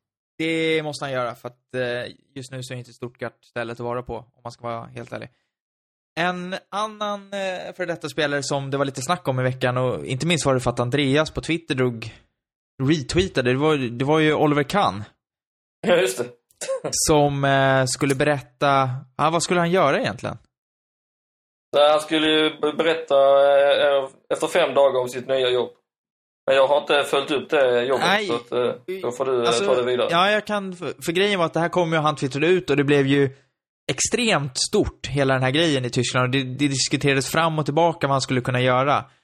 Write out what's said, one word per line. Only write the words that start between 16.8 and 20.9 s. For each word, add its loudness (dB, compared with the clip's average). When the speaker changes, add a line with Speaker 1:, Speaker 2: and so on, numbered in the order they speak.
Speaker 1:
Som, 2
eh, 2
skulle -2
berätta, 0
ja, 0
vad 0
skulle 0
han 0
göra 2
egentligen? -6